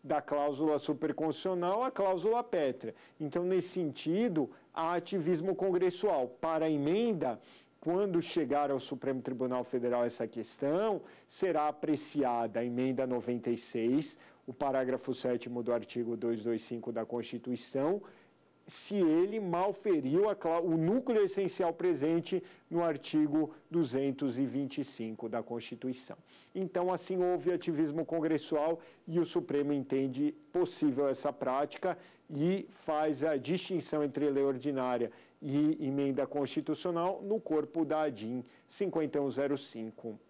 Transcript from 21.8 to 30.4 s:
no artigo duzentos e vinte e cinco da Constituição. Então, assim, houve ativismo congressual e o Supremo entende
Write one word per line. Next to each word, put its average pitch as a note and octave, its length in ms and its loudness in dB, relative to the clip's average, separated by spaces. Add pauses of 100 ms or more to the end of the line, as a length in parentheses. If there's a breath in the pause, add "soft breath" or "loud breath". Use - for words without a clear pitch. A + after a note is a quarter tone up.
no E3+ 140 0
artigo D#3 720 2 (160 loud breath)
duzentos C3+ 680 0
e C#3 40 4
vinte C3+ 340 -2
e C#3 60 -2
cinco A2+ 440 -8
da A#2 120 -2
Constituição. A#2+ 760 -8 (360 loud breath)
Então, F3+ 400 -2
assim, F3+ 300 -4
houve F3+ 300 2
ativismo D#3+ 520 0
congressual D#3+ 760 0 (260 loud breath)
e E3+ 140 0
o E3 40 4
Supremo C#3+ 480 0
entende C3+ 640 0 (180)